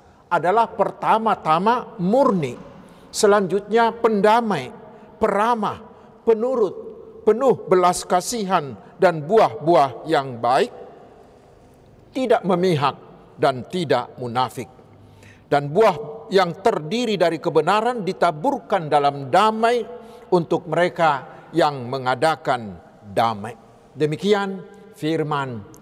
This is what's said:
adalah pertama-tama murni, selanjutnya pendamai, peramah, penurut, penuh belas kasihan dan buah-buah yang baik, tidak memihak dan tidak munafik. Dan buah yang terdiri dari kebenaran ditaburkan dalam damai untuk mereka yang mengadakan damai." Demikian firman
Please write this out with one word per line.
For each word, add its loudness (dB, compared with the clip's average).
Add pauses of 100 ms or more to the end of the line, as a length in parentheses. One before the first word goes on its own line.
(300)
adalah 2
pertama-tama -2
murni, 0 (560)
selanjutnya 2
pendamai, 0 (480)
peramah, 0 (400)
penurut, 0 (500)
penuh 2
belas 2
kasihan -2 (240)
dan 2
buah-buah 2
yang -2
baik, 0 (1400)
tidak 0
memihak 0 (460)
dan 0
tidak -2
munafik. -4 (800)
Dan 0
buah 0
yang 0
terdiri -2
dari 0
kebenaran 0
ditaburkan -2
dalam 0
damai 2 (480)
untuk 0
mereka 0 (320)
yang 0
mengadakan -2 (240)
damai." -4 (400)
Demikian -2 (320)
firman -4 (160)